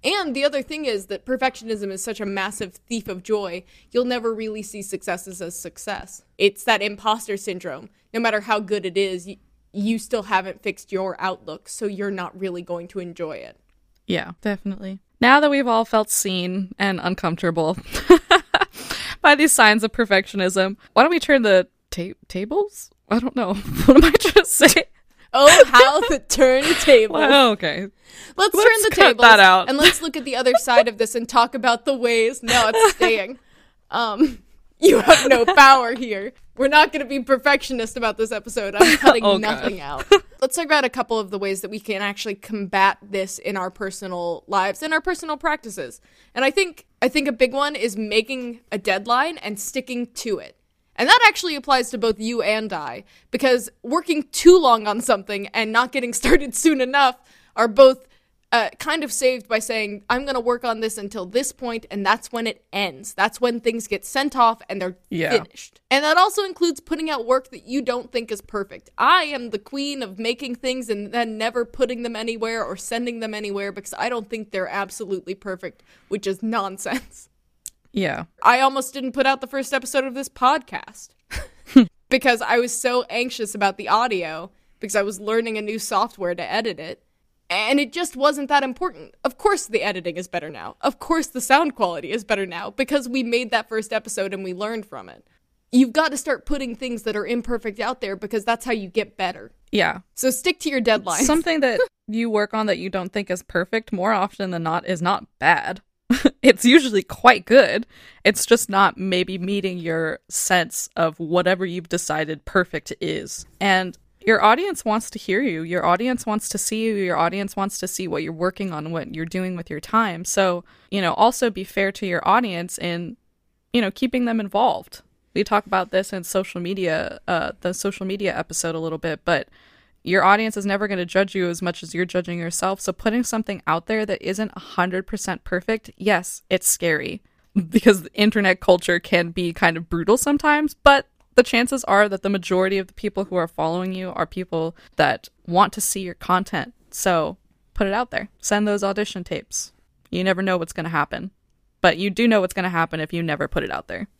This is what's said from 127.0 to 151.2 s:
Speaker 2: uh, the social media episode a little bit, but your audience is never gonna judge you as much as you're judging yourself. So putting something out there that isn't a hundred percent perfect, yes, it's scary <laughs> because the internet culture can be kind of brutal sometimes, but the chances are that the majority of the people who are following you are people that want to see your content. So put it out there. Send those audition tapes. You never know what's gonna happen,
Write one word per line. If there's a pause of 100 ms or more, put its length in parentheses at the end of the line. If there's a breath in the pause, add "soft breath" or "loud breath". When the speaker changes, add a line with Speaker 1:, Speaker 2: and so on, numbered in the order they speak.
Speaker 2:
uh, (100)
the
social
media
episode
a
little
bit,
but (580 soft breath)
your
audience
is
never
gonna
judge
you
as
much
as
you're
judging
yourself.
So
putting
something
out
there
that
isn't
a
hundred
percent
perfect,
yes,
it's
scary (320)
<laughs>
because
the
internet
culture
can
be
kind
of
brutal
sometimes,
but (300)
the
chances
are
that
the
majority
of
the
people
who
are
following
you
are
people (200 soft breath)
that (160)
want
to
see
your
content. (160)
So (340)
put
it
out
there. (140)
Send
those
audition
tapes. (380)
You
never
know
what's
gonna
happen, (500)